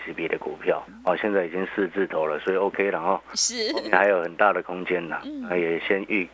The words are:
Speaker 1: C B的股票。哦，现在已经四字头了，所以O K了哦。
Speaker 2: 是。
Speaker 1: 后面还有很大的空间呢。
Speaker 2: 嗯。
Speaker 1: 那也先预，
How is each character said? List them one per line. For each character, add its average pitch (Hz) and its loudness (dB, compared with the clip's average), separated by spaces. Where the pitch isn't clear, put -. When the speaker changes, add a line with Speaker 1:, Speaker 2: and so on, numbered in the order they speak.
Speaker 1:
C 85 -10
B 80 -4
的 - -2
股 - -8
票。 - 0
哦， 87 2
现 107 0
在 95 4
已 82 -6
经 90 -2
四 98 0
字 95 0
头 78 0
了， 76 0
所 95 0
以 95 2
O 95 2
K 98 0
了 87 -2
哦。 92 2
Speaker 2:
是。 233 0
Speaker 1:
后 - -2
面 107 -6
还 95 6
有 92 4
很 85 -4
大 101 4
的 90 0
空 90 -6
间 85 0
呢。 - -4
Speaker 2:
嗯。 277 -8
Speaker 1:
那 90 2
也 82 2
先 98 0
预， 95 -2